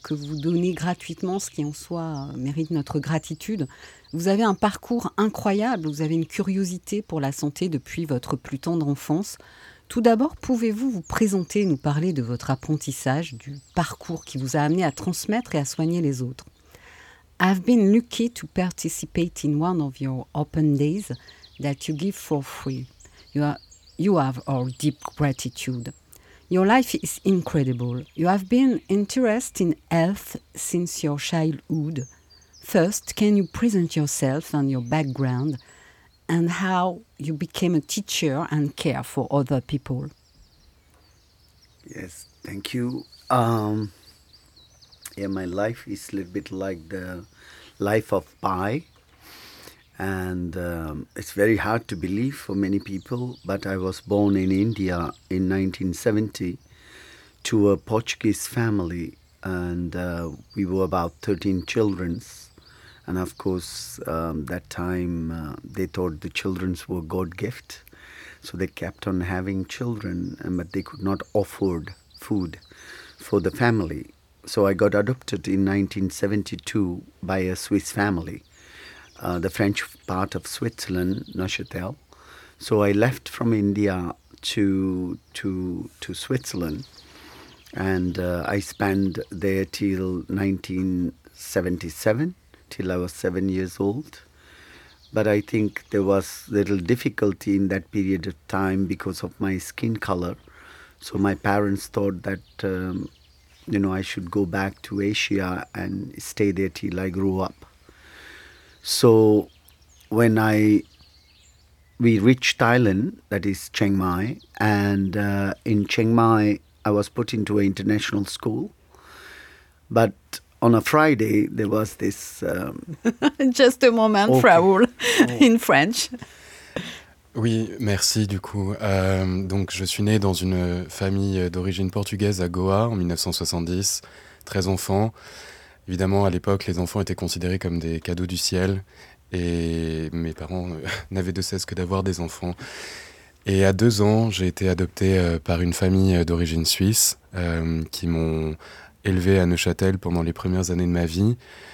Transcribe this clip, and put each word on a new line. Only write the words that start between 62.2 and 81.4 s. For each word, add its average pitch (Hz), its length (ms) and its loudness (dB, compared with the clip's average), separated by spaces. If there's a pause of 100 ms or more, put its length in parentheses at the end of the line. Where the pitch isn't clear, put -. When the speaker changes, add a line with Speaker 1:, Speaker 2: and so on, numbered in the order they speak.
Speaker 2:
And 92 100 -4
of 87 200 -4
course, - 680 -6
um, 80 420 -4
that 87 220 -8
time, 87 640 -4
uh, 78 320 -8
they 95 220 -6
thought 85 340 -4
the 87 100 -10
children 92 460 -4 (140)
were 90 120 -4
God 85 360 -6
gift, - 440 -10 (600)
so - 160 -12
they 90 100 -2
kept - 400 -10
on 92 140 0
having 95 420 -4
children, 98 800 -6
and, 90 160 -4
but 87 160 -6
they 98 80 -2
could - 220 -12
not 98 180 0 (120)
afford 95 580 0 (280)
food 92 380 -4 (600)
for - 220 0
the 90 120 0
family. 107 560 0 (380)
So 104 200 2
I 98 80 4
got 101 200 4
adopted 104 540 -2
in 98 160 2
nineteen 98 460 0
seventy-two 98 920 -2 (220)
by 95 140 -2
a 92 180 0
Swiss - 360 -2
family, 95 520 -2 (800)
uh, 87 180 -2
the 90 120 -2
French 101 320 0 (240)
part 95 280 -4
of 90 120 -8
Switzerland, 92 800 -4 (100)
Neuchâtel. 95 600 -6 (640)